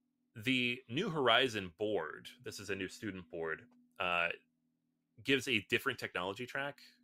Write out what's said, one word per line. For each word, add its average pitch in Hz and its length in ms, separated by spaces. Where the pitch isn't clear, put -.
the 123 540
New 165 200
Horizon 120 680
board, 98 500
this 110 160
is 101 100
a 98 60
new 95 120
student 92 420
board, 82 340
uh, 87 300
gives 135 240
a 113 220
different 120 300
technology 101 460
track. 139 340